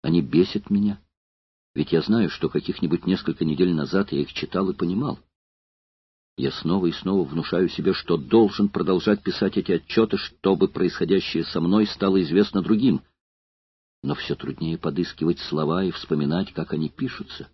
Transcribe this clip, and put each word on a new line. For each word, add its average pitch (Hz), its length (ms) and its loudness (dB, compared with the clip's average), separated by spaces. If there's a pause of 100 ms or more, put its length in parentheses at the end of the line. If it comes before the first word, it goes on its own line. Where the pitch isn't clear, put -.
Они 80 200 2
бесят 101 480 0
меня. 101 300 0 (760)
Ведь - 160 -2
я 80 100 2
знаю, 104 280 2
что - 200 -4
каких-нибудь - 560 -2
несколько 85 400 -2
недель 85 280 2
назад 82 380 0
я 73 100 0
их - 120 -4
читал 95 360 -2
и - 40 -4
понимал. 98 460 -2 (1160)
Я 67 160 -2
снова 90 360 -2
и 82 40 0
снова 92 360 -2
внушаю 82 420 -2
себе, 90 240 -2
что - 240 -2
должен 104 520 4
продолжать 92 520 0
писать 98 360 -2
эти 95 160 0
отчеты, 104 440 0
чтобы 95 500 0
происходящее 87 760 0
со - 160 -4
мной 98 260 4
стало 95 360 2
известно 92 400 2
другим. 110 400 2 (1040)
Но 71 120 -2
все - 200 -6
труднее 80 420 -6
подыскивать 82 640 -2
слова 78 440 -2
и 90 80 0
вспоминать, 80 600 -2
как - 200 -6
они 78 160 -2
пишутся. - 640 -10